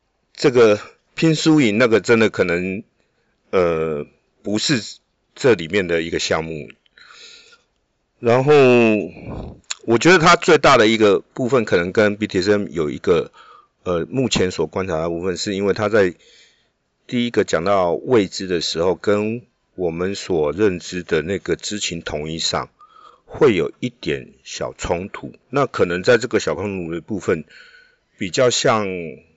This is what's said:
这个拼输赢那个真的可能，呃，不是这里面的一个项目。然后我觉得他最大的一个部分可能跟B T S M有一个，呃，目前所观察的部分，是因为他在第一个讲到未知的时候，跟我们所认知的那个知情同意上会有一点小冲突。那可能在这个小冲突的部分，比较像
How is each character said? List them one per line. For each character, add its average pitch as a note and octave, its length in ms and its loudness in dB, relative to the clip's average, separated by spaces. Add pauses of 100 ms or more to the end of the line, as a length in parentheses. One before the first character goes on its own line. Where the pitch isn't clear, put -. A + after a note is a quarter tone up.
(340)
这 - 180 0
个 A2+ 280 6 (360)
拼 D#3+ 180 2
输 D#3 280 4
赢 G#2 160 2
那 B2 100 2
个 A2 140 4
真 A#2 180 2
的 G#2+ 100 4
可 G2 140 -2
能， F2+ 400 -4 (680)
呃， D#2+ 540 0 (380)
不 G#2 160 -4
是 - 400 -4 (340)
这 B2+ 200 2
里 E2 140 -6
面 F#2 200 -2
的 E2 140 0
一 E2 80 -6
个 E2 100 -4
项 E2 240 -2
目。 D#2 260 -10 (1500)
然 B2 240 2
后 D3 100 4 (1300)
我 A#2 120 2
觉 D#3 140 4
得 F#3 80 6
他 F3 160 6
最 E3 220 4
大 C#3+ 200 6
的 A2 100 6
一 A2+ 100 2
个 G#2 220 4
部 - 300 -8
分 A#2+ 160 2
可 G#2 100 -2
能 F2+ 160 0
跟 G#2 240 2
B G#2 120 -4
T F#2+ 140 -2
S G2+ 100 2
M G#2 180 0
有 D2+ 200 -4
一 C2 80 -8
个， E2+ 340 0 (520)
呃， F2 220 -2
目 B2+ 240 -2
前 - 200 0
所 F2 180 -4
观 F#2 200 -6
察 E2 120 -4
的 E2+ 100 -4
部 E2+ 120 -6
分， F2+ 160 -4
是 G#2 160 -6
因 G2 120 -2
为 F#2+ 80 0
他 G#2 160 -2
在 G2 260 2 (920)
第 A#2+ 220 -4
一 - 20 -4
个 G#2+ 140 0
讲 E2 200 -2
到 F#2 300 2
未 A2 340 0
知 F#2+ 200 -10
的 F2 140 -2
时 - 180 -6
候， F2 160 0
跟 G#2+ 480 -2 (320)
我 F2 160 -4
们 F2+ 240 -4
所 D2+ 380 -2
认 F#2 260 0
知 F2+ 240 -10
的 D#2+ 180 -2
那 F#2 160 -4
个 E2 180 -4
知 G#2 240 -8
情 E2+ 220 -8
同 D#2 300 -8
意 E2 80 -8
上 - 300 -6 (560)
会 B2 300 2
有 D#2 240 -2
一 B2 100 -6
点 C2+ 440 -8 (100)
小 - 300 -10
冲 F2+ 360 -6
突。 - 240 -16 (160)
那 C3+ 180 -2
可 - 180 -2
能 F2+ 160 -4
在 A#2+ 160 4
这 A2+ 100 -4
个 G#2+ 120 0
小 D#2 160 -4
冲 F#2+ 320 -8
突 E2 60 -8
的 E2+ 80 -8
部 G2+ 180 -8
分， E2 240 -2 (720)
比 F#2+ 140 -8
较 B2+ 180 2
像 A2+ 380 0 (500)